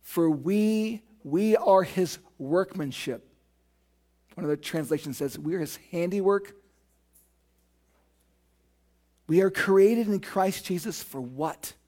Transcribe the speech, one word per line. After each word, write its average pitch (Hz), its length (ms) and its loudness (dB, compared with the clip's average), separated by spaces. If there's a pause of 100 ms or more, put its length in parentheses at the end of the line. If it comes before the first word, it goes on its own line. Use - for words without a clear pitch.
For 165 280 0
we, 214 720 0 (220)
we 202 320 2
are 247 260 6
his 180 380 -2 (180)
workmanship." 147 920 -4 (1080)
One 190 100 -8
of 147 40 -2
the 147 60 2
translations 147 600 -4
says, 143 200 -6
"We 151 180 -4
are 185 40 -4
his 151 180 -6 (140)
handiwork." 196 640 0 (2750)
We 165 140 4
are 190 100 2
created 202 560 4
in 202 120 0
Christ - 460 -2
Jesus 170 360 -6
for 135 200 -12
what? 131 520 -8 (140)